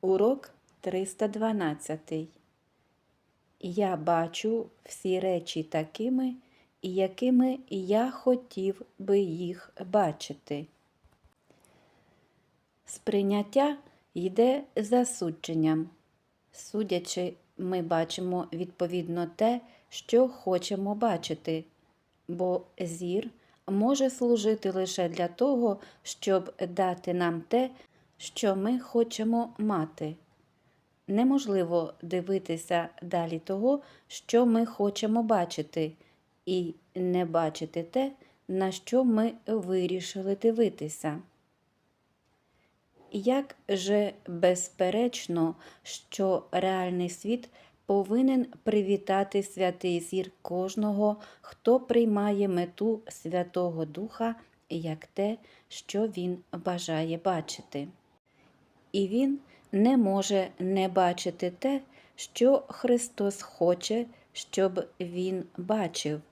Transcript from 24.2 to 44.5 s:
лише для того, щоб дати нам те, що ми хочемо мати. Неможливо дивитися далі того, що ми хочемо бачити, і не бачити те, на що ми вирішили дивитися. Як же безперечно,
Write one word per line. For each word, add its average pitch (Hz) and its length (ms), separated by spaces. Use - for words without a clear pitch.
лише 185 380
для 175 200
того, 233 520
щоб - 520
дати 180 460
нам 170 340
те, 254 220
що - 380
ми 220 220
хочемо 233 800
мати. 160 580
Неможливо 196 960
дивитися 175 840
далі 170 360
того, 226 420
що - 380
ми 226 200
хочемо 214 560
бачити, 170 720
і 180 280
не 180 300
бачити 165 580
те, 262 300
на 190 240
що 247 320
ми 226 280
вирішили 185 880
дивитися. 196 840
Як 254 440
же 202 440
безперечно, 180 1300